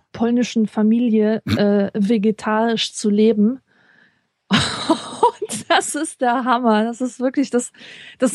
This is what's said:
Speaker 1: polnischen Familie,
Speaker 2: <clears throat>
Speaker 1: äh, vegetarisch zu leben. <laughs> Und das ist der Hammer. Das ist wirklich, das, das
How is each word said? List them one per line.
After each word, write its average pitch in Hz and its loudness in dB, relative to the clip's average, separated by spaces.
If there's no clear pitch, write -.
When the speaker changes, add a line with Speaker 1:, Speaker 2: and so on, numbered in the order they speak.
Speaker 1:
polnischen 233 0
Familie, 220 2
Speaker 2:
<clears throat> - -4
Speaker 1:
äh, 202 2
vegetarisch 220 0
zu - -4
leben. 214 2
<laughs> - -20
Und - -2
das - 0
ist 311 -8
der 247 0
Hammer. 233 2
Das 233 -6
ist 254 -4
wirklich, 254 -2
das, 240 -4
das 254 0